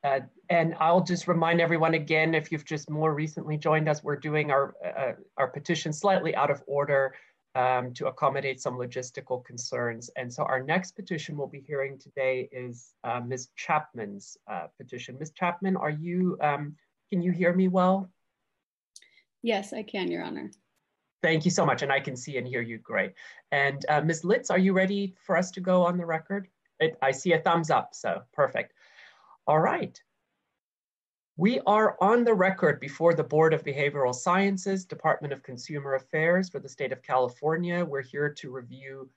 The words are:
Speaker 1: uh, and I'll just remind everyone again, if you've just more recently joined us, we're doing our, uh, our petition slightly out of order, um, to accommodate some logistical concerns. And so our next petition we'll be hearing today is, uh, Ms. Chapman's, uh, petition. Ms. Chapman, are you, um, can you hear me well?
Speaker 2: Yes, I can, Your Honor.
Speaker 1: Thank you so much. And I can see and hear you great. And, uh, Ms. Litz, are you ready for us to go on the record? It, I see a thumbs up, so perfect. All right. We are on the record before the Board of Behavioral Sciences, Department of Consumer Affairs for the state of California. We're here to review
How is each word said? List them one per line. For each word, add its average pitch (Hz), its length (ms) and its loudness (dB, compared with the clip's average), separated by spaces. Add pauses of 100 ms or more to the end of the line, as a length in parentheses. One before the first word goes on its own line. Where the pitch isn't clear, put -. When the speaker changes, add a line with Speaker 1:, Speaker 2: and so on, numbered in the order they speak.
Speaker 1:
uh, 139 160 2 (280)
and 165 300 4
I'll 170 240 6
just 180 260 -2
remind 170 320 4
everyone 165 340 4
again, 156 400 2
if 151 160 0
you've 151 140 -6
just 151 240 -8
more 151 260 0
recently 151 420 -4
joined 156 320 2
us, 147 140 0
we're 147 140 -4
doing 151 340 -2
our, 139 240 2 (100)
uh, 123 280 -4 (240)
our 131 120 0
petition 156 440 -4
slightly 180 440 0
out 143 140 2
of 139 160 -2
order, 139 480 0 (420)
um, 127 380 0
to - 120 -6
accommodate 139 540 -2
some 123 160 -4
logistical 123 680 -8
concerns. 120 720 -6
And 123 160 -8
so 151 120 -4
our 131 180 -2
next 170 300 -2
petition 156 440 -8
we'll 139 120 -6
be 139 120 -14
hearing 139 380 -6
today 131 540 -4
is, 123 500 -14
uh, 120 180 -4
Ms. 123 360 -8
Chapman's, 107 800 -6 (120)
uh, 90 280 -8
petition. 123 420 -14
Ms. 151 140 -12
Chapman, 185 440 -2
are - 140 -2
you, 175 500 -2
um, 147 360 -2 (340)
can 185 100 0
you 180 120 2
hear 175 200 2
me 185 140 4
well? 185 420 2 (1300)
Speaker 2:
Yes, 202 300 -2
I 214 100 -8
can, 190 280 -4
Your 170 140 -4
Honor. - 260 -10 (720)
Speaker 1:
Thank 160 220 2
you 180 60 4
so 180 160 2
much. 127 160 0
And 139 100 0
I 139 60 2
can 139 180 -6
see 135 220 -10
and 120 80 -6
hear 127 160 -4
you 113 160 -8
great. 98 360 -2 (360)
And, 139 380 0
uh, 151 120 4
Ms. 160 240 0
Litz, 240 260 0
are 185 80 2
you 190 140 6
ready 190 480 0
for 180 160 -2
us 185 160 0
to - 80 -10
go 180 240 4
on 175 140 2
the 170 80 -4
record? 165 420 -4 (300)
It, 160 240 2
I 135 80 4
see 165 220 0
a 160 80 4
thumbs 165 300 2
up, - 220 2
so 95 300 -4 (100)
perfect. 120 400 0 (760)
All 151 100 6
right. 262 420 0 (1400)
We 196 300 4
are 214 340 4
on 226 220 6
the 233 120 4
record 185 440 2
before 160 360 2
the 151 100 0
Board 156 300 6
of 147 100 -2
Behavioral 139 500 0
Sciences, 190 680 0
Department 151 480 -2
of 139 100 -10
Consumer 139 520 -8
Affairs 170 560 0
for 139 100 -8
the 139 80 -16
state 131 240 -6
of 127 100 -10
California. 160 800 0
We're 143 180 -4
here 143 260 -4
to 147 240 -10
review 131 640 -14